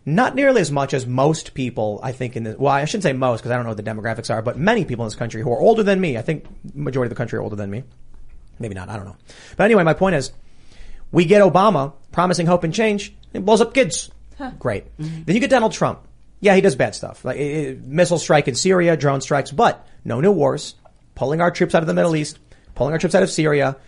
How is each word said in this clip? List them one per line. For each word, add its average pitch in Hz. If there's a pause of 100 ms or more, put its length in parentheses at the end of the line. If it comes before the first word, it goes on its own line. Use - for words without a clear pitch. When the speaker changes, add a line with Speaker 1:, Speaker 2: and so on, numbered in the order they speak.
Speaker 1:
not 175
nearly 262
as 139
much 139
as 127
most 135
people, 110
I 123
think, 127
in 113
the, 110
well, 139
I 143
shouldn't 190
say 156
most 127
'cause 110
I 123
don't 123
know 113
what 104
the 104
demographics 110
are, 110
but 117
many 190
people 117
in -
this 104
country 113
who 120
are 117
older 214
than 190
me, 151
I 110
think 151 (280)
majority 135
of -
the -
country 117
are 107
older 104
than 101
me. 104 (720)
Maybe 110
not, 92
I 107
don't 98
know. 98 (380)
But 185
anyway, 214
my 160
point 185
is, 135 (800)
we 175
get 202
Obama 170 (180)
promising 170
hope 175
and 160
change, 214 (260)
and 202
it -
blows 214
up 226
kids. 247 (300)
Speaker 2:
Huh. 254
Speaker 1:
Great. 110 (120)
Speaker 3:
Mm-hmm. 160
Speaker 1:
Then 165
you 247
get 277
Donald 240
Trump. 131 (400)
Yeah, 190
he 190
does 180
bad 123
stuff, -
like, 127
eh, 131
eh, 143
missile 165
strike 151
in 135
Syria, 175
drone 139
strikes, 139
but 180 (160)
no 117
new 190
wars, 147 (400)
pulling 143
our 175
troops 175
out 170
of 156
the 175
Middle 175
East, 151 (360)
pulling 135
our 160
troops 170
out 190
of 190
Syria, 147 (120)